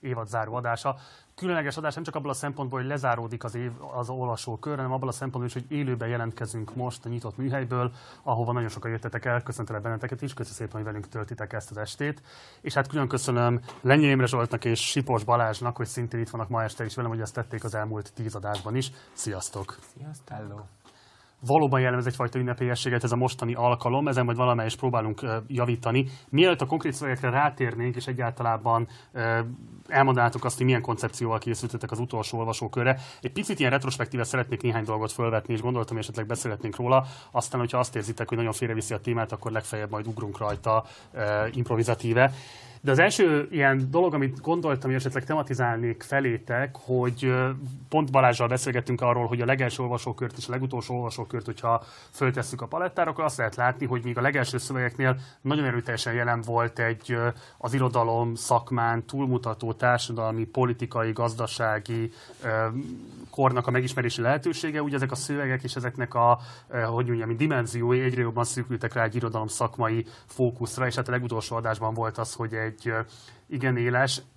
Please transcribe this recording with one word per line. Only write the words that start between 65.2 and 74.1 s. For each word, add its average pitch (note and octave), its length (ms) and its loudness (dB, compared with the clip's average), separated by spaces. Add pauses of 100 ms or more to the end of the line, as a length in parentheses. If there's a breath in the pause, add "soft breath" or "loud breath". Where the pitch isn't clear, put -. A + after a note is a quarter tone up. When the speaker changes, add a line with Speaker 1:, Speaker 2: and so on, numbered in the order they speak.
Speaker 1:
és C3 120 -6
ezeknek A#2+ 400 -4
a, A#2+ 240 6 (300 loud breath)
ö, B2 120 -2
hogy A#2 260 0
mondjam, A#2 300 0
dimenziói B2 640 2
egyre B2+ 200 0
jobban A#2+ 240 0
szűkültek A#2+ 480 -4
rá A#2 120 2
egy G#2+ 100 -2
irodalom A2+ 320 0
szakmai A2+ 600 0 (200 loud breath)
fókuszra, B2 600 -2
és A#2+ 80 -2
hát B2+ 140 -2
a - 20 -2
legutolsó A#2+ 460 -2
adásban A2+ 380 -2
volt A2+ 240 -2
az, A2+ 160 -4
hogy A2+ 200 -4
egy, A2 340 -4
ö, A2+ 100 0 (500 loud breath)
igen C3 280 0
éles B2 460 2 (140)